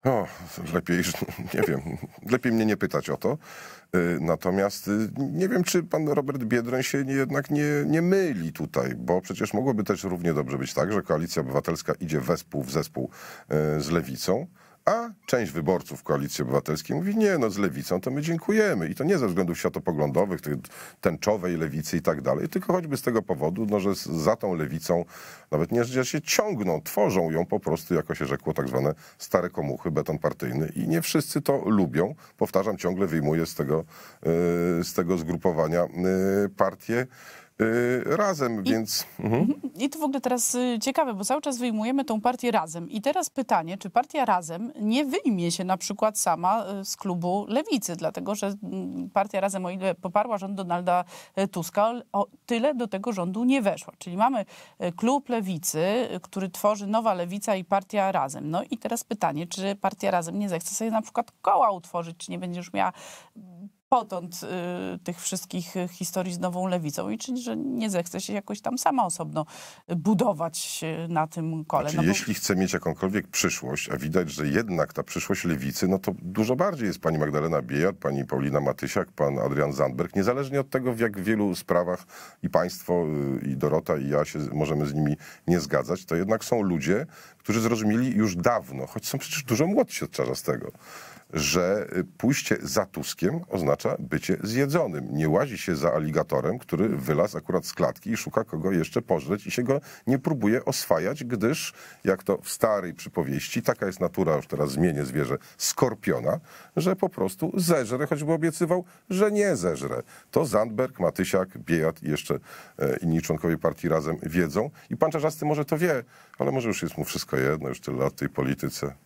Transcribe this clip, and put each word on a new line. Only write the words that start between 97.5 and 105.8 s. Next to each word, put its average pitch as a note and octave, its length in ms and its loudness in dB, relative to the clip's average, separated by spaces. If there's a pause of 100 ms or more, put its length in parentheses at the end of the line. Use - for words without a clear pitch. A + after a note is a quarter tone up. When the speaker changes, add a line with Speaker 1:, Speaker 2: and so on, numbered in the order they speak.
Speaker 1:
z - 80 -8
klatki - 360 -2
i A2+ 80 0
szuka - 260 0
kogo E2+ 280 -2
jeszcze F2 300 2
pożreć E2+ 460 -2
i - 40 -4
się B2 120 0
go C3+ 180 2 (260)
nie C3 120 4
próbuje B2 460 2
oswajać, G#2+ 580 0
gdyż, A#2+ 500 0 (300)
jak F#2+ 200 2
to G2+ 140 2
w - 120 -10
starej G2+ 440 0
przypowieści, - 680 -2
taka A#2 240 2
jest F#2+ 140 -4
natura, E2+ 360 2
już C#2 120 -4
teraz D2 240 0
zmienię D2 340 2
zwierzę, C2+ 320 -2 (200)
skorpiona, F2+ 840 0 (360)